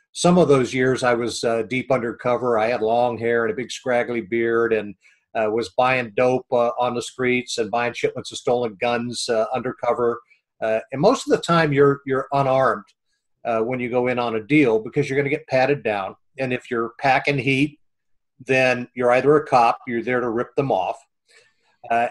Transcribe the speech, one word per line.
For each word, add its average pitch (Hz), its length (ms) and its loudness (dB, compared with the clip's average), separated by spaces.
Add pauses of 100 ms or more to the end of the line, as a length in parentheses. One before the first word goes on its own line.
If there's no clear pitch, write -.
(120)
some 180 260 4
of 156 100 6
those 127 240 4
years, 127 300 0
I 123 120 2
was, 117 300 -4
uh, 113 200 0
deep 127 280 -4
undercover. 120 680 -2
I 110 100 0
had 120 120 -2
long 117 380 0
hair 117 260 0
and 110 80 -2
a - 40 -6
big 120 140 -8
scraggly 120 520 -2
beard 117 500 0
and, 104 220 -4 (400)
uh, 110 180 0
was 113 240 -2
buying 127 400 0
dope, 127 340 2
uh, 120 200 2 (100)
on 123 140 -2
the 117 80 -6
streets 123 560 -2
and 107 120 -2
buying 120 220 -2
shipments 135 400 -6
of 117 60 -12
stolen 120 420 -2
guns, 120 480 -4
uh, 110 160 0 (100)
undercover. 120 640 -2 (440)
Uh, 110 180 -2 (100)
and 135 120 -6
most 247 260 2
of 294 40 2
the 208 100 0
time 165 320 2
you're, 143 320 4
you're 131 260 -2
unarmed, 131 540 2 (580)
uh, 113 160 -2
when 123 180 -4
you 120 120 -4
go 123 160 0
in 123 120 -2
on 117 180 -2
a 110 60 -4
deal 120 400 4
because 143 280 -4
you're 135 80 -2
gonna 139 100 0
get 147 200 -6
patted 131 340 0
down. 104 340 -4 (220)
And 131 160 -4
if - 160 -10
you're 117 280 -4
packing 139 400 2
heat, 135 400 0 (640)
then 127 540 0
you're 123 180 2
either 135 240 4
a 151 100 0
cop, 120 400 4
you're 117 160 -4
there 123 180 -2
to 120 100 -2
rip 120 260 -4
them 135 160 0
off, 95 240 -2 (960)
uh, 117 200 0